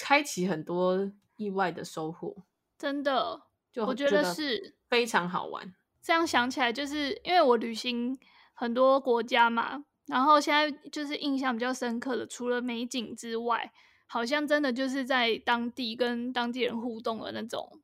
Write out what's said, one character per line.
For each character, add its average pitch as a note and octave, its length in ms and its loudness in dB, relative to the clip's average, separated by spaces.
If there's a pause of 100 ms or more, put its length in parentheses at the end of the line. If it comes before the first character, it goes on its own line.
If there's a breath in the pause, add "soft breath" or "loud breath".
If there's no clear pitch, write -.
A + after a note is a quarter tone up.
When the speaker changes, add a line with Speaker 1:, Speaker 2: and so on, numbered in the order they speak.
Speaker 1:
开 C#4+ 200 4
启 F#3 240 -4
很 D#3 180 -2
多 F#3 480 0 (240)
意 G#3 140 -6
外 F#3+ 200 0
的 E3+ 140 -8
收 D#3+ 260 -8
获。 - 320 -12 (360)
Speaker 2:
真 C#4+ 240 -4
的， C4 400 0 (280)
Speaker 1:
就 A3 140 -4
Speaker 2:
我 B3+ 100 0
觉 C#4 140 0
得 D4 160 4
是。 A#3 320 -2
Speaker 1:
觉 - 80 -6
得 - 100 -20 (140)
非 A#3+ 160 4
常 F#3+ 240 0
好 F3+ 200 -4
玩。 - 260 -12 (260)
Speaker 2:
这 - 100 -2
样 E4 160 4
想 B3 240 2
起 B3+ 80 -6
来， A#3+ 140 2
就 C#4+ 140 -4
是 C#4+ 360 -4
因 - 80 -4
为 F4 120 6
我 A#3+ 160 6
旅 A#3 160 -4
行 A#3+ 440 -4 (360 soft breath)
很 A#3+ 180 -4
多 C4 260 6
国 B3 240 2
家 A#3+ 280 4
嘛， A#3 340 -4 (220)
然 C4 180 2
后 D4+ 160 8
现 D4 140 2
在 D4+ 160 4 (180)
就 D4+ 180 -6
是 C#4+ 100 -6
印 C#4 220 -2
象 C4 160 0
比 A3 60 -4
较 B3 100 -2
深 A#3+ 300 -4
刻 B3+ 160 -4
的， A3+ 100 -4
除 B3 220 -8
了 B3 140 0
美 A#3+ 240 -4
景 A#3+ 280 -6
之 A3+ 220 -8
外， A#3 340 -2 (420 soft breath)
好 A#3 140 -2
像 D4 180 0
真 D4 160 4
的 C#4 120 2
就 C4 160 0
是 C4 160 -2
在 A#3+ 420 2
当 A#3+ 240 0
地 A#3 240 -6
跟 A#3+ 380 -2
当 A#3+ 180 -2
地 B3 120 -2
人 A3+ 180 0
互 A3+ 200 -6
动 A3+ 200 -4
的 - 100 -8
那 A3 120 -8
种、 - 420 -10